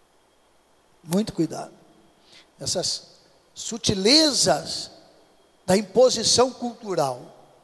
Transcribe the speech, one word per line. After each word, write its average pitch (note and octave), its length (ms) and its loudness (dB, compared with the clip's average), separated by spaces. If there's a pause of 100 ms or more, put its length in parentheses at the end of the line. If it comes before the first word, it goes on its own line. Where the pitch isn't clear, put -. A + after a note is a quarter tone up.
(1040)
Muito F#3 280 -2
cuidado. - 400 -6 (840)
Essas - 540 -6 (420)
sutilezas A3 1400 0 (760)
da F#3 100 4
imposição A#3 760 2
cultural F3 840 -6 (280)